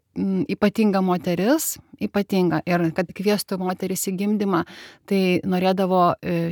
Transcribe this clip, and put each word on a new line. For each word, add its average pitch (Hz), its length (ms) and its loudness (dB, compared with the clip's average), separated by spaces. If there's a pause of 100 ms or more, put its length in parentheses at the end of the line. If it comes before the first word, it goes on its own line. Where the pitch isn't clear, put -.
(140)
mm, 190 340 -2
ypatinga 196 540 2
moteris, 185 760 0 (220)
ypatinga. 185 680 0
Ir 175 200 2 (100)
kad 180 180 -2
kviestų 202 460 -2
moteris 185 480 -4
į 190 100 -4
gimdymą, 196 460 0 (440)
tai 185 360 2
norėdavo, 185 760 2
e, 175 180 -2 (140)